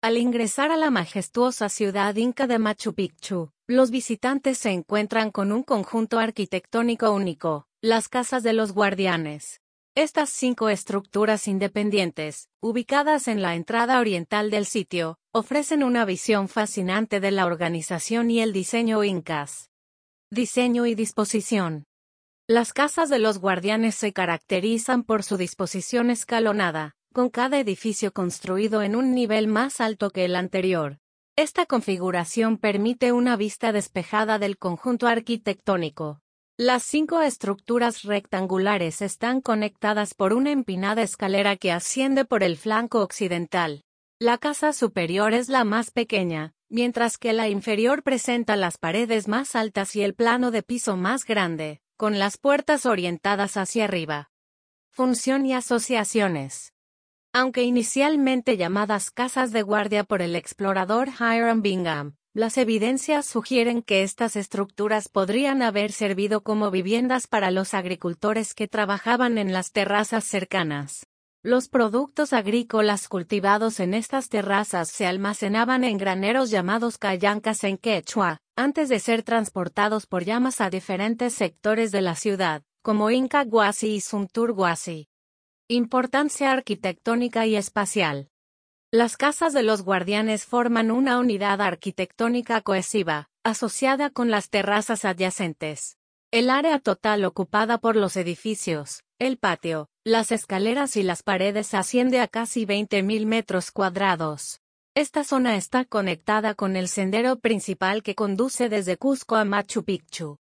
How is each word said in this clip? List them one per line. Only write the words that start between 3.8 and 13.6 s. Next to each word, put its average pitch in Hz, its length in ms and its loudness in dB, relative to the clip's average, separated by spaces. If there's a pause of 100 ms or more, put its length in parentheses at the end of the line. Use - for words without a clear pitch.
visitantes 254 680 -2
se 220 140 -2
encuentran 214 600 0
con 196 220 0
un 240 100 0
conjunto 226 560 0
arquitectónico 226 920 0
único, 170 540 -2 (160)
las 226 260 2
casas 254 340 -2
de 226 120 2
los 220 180 0
guardianes. 180 880 -2 (340)
Estas 302 360 2
cinco 240 400 0
estructuras 202 760 0
independientes, 196 1000 -2 (140)
ubicadas 269 680 0
en 208 140 0
la 170 120 0
entrada 233 460 2